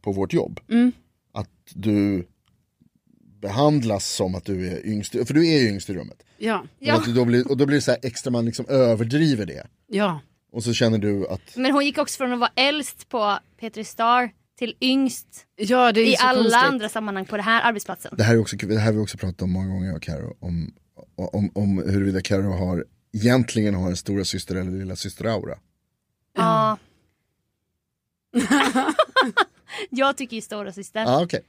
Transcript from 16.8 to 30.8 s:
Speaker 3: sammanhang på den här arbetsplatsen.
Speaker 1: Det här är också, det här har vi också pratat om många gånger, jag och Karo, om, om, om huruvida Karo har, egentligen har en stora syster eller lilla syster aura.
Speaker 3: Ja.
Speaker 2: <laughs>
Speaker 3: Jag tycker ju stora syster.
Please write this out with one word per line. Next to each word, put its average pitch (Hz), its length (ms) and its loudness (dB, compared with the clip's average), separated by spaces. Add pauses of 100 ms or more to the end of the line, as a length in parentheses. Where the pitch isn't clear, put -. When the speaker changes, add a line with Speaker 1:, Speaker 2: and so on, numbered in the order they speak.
Speaker 3:
sammanhang 202 360 -6
på 214 120 -8
den 202 80 -4
här 226 240 2
arbetsplatsen. - 480 -6
Speaker 1:
Det - 60 0
här 117 120 6
är 113 60 6
också, 101 160 -4
det 107 220 -2
här 107 80 2
har 110 60 2
vi 107 60 0
också 101 200 -4
pratat 92 240 -6
om 92 100 -2
många 95 160 -2
gånger, 95 180 -4
jag 82 100 -4
och 85 60 -10
Karo, - 380 -8
om, 85 340 -6 (420)
om, 95 380 -2
om 98 240 2
huruvida 98 440 0
Karo 98 300 0
har, 92 320 -2 (300)
egentligen 110 600 2
har 92 160 -2
en 90 60 -4
stora 98 280 -4
syster 92 300 -6
eller 92 160 -4
lilla 92 260 -8
syster - 280 -10
aura. 110 340 -4 (760)
Speaker 3:
Ja. 208 420 2 (1500)
Speaker 2:
<laughs> 240 60 0 (1500)
Speaker 3:
Jag 269 260 0
tycker 240 200 -10
ju 208 60 -8
stora 202 300 -10
syster. 202 280 -10